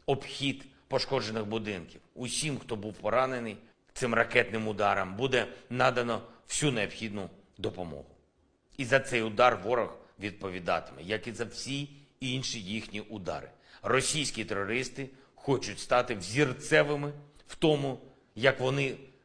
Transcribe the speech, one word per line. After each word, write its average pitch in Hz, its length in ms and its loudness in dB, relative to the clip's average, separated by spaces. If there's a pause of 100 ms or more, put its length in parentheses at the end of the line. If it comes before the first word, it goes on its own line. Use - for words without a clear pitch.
обхід - 580 -2 (240)
пошкоджених 113 580 -2
будинків. 104 540 -4 (140)
Усім, 127 440 -4
хто - 180 -6
був 104 180 -8
поранений 117 640 0 (360)
цим 117 220 0
ракетним 113 540 4
ударом, 98 480 2
буде 123 300 2 (240)
надано 123 520 2 (260)
всю 147 240 2
необхідну 101 580 -4 (280)
допомогу. 85 480 -6 (680)
І 139 80 -4
за 135 160 6
цей 120 220 0
удар 113 420 4
ворог 110 320 0 (240)
відповідатиме, 90 840 -4
як 107 240 -4
і 120 60 -8
за 110 120 -6
всі 139 440 -6 (320)
інші 127 400 -4
їхні 104 400 -6
удари. 87 500 -8 (320)
Російські 127 600 0
терористи 120 680 -4 (240)
хочуть 113 440 -2
стати 123 360 2
взірцевими 143 1000 2 (360)
в - 60 -14
тому, 139 460 2 (340)
як 131 260 4
вони 135 360 0 (280)